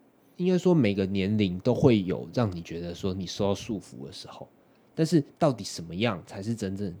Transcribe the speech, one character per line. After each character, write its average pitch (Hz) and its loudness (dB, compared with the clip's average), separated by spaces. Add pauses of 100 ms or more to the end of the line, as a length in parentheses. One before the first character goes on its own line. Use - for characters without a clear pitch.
(360)
应 180 -2
该 185 4
说 180 4
每 113 6
个 95 2
年 98 0
龄 92 2
都 120 2
会 117 6
有 85 -4
让 110 0
你 85 -8
觉 82 -10
得 85 -8
说 92 -4
你 95 -6
受 101 -4
到 98 0
束 104 -8
缚 65 -16
的 69 -14
时 - -16
候， - -18 (440)
但 160 0
是 156 4 (140)
到 143 4
底 101 -10
什 - -10
么 85 -10
样 101 -2
才 98 -12
是 113 -4
真 98 -4
正 101 -6
的 87 -8